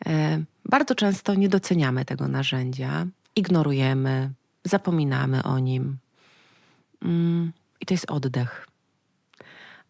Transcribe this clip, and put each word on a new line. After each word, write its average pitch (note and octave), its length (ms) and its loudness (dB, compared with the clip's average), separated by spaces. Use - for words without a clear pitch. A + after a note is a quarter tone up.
E, D#3 380 0
bardzo C4+ 300 2
często G3+ 380 0
nie G3 160 4
doceniamy D3+ 560 2
tego C3+ 220 -4
narzędzia, C3+ 800 -4
ignorujemy, C3+ 960 2
zapominamy C#3+ 800 0
o C3 160 0
nim. C3 380 -2
Mm, E3+ 480 0
i - 40 -10
to - 80 -2
jest - 180 -2
oddech. B2+ 560 -4